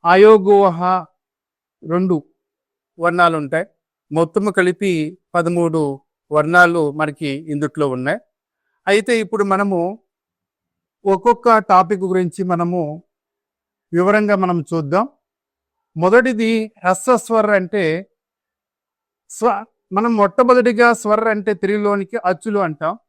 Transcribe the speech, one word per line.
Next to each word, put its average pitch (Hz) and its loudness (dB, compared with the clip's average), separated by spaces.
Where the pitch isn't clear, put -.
ఆయోగోహ 185 4
రెండు 175 -2
వర్ణాలు 170 0
ఉంటాయి. 156 -4
మొత్తము 170 -2
కలిపి 180 -2
పదమూడు 165 -2
వర్ణాలు 165 2
మనకి 151 -6
ఇందుట్లో 147 -4
ఉన్నాయి. 131 -4
అయితే 220 0
ఇప్పుడు 202 -4
మనము 196 -2
ఒక్కొక్క 226 2
టాపిక్ 185 2
గురించి 185 -2
మనము 170 -4
వివరంగా 202 2
మనం 180 -2
చూద్దాం. 165 -2
మొదటిది 220 0
హ్రస్వ 190 -2
స్వర 220 -2
అంటే 185 -4
స్వ-, 214 -2
మనం 226 0
మొట్టమొదటిగా 240 2
స్వర 220 -2
అంటే 208 -2
తెలుగులోనికి 202 -2
అచ్చులు 202 -4
అంటాం. 165 -4